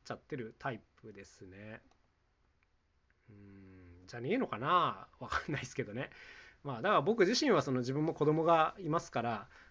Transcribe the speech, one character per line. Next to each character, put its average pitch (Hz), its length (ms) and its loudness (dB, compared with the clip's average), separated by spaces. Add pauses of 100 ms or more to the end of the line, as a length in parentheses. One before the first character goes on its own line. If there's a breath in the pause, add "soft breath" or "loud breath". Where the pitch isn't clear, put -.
ち - 80 -12
ゃ - 40 -6
っ - 40 -14
て - 160 -12
る 117 240 -10
タ 139 120 -6
イ 110 100 -10 (200)
プ 110 120 -16
で 98 120 -18
す - 160 -20
ね。 104 400 -16 (1500)
う 110 40 -20
ん、 95 720 -20
じ - 80 -14
ゃ 120 60 -8
ね 131 100 -2
え 233 60 2
の 262 100 0
か 110 100 -6
な？ 147 500 2 (120)
わ 123 80 -12
か - 200 -4
ん 160 40 -4
な 143 60 -2
い - 40 -4
で 123 60 -10
す - 80 -16
け 131 80 -2
ど 101 100 -12
ね。 131 160 -6 (540 loud breath)
ま 135 140 -8
あ、 113 40 -10
だ 175 80 0
か 208 60 4
ら 156 60 4
僕 202 240 4
自 226 180 2
身 285 80 4
は 160 100 6
そ 139 100 0
の 127 80 2
自 123 140 -2
分 151 120 0
も 160 80 0
子 151 120 0
供 156 180 4
が 160 360 4
い 175 100 -6
ま 165 100 2
す - 120 -14
か 127 100 -2
ら、 113 260 -4 (240 loud breath)